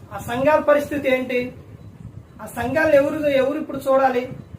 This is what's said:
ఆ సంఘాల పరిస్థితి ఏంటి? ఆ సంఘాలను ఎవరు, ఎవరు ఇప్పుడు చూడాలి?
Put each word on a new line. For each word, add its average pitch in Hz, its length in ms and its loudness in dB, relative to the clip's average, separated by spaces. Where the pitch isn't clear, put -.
ఆ 202 40 -10
సంఘాల 269 420 0
పరిస్థితి 285 540 0
ఏంటి? 247 400 -2
ఆ 220 40 -14
సంఘాలను 277 500 0
ఎవరు, 294 340 2
ఎవరు 277 280 2
ఇప్పుడు 277 200 -8
చూడాలి? 262 520 2